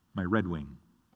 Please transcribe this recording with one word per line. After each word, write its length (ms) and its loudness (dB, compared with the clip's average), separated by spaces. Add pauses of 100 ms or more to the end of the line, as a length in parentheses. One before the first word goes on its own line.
(140)
My 80 -2
Red 240 2
Wing. 300 -6 (400)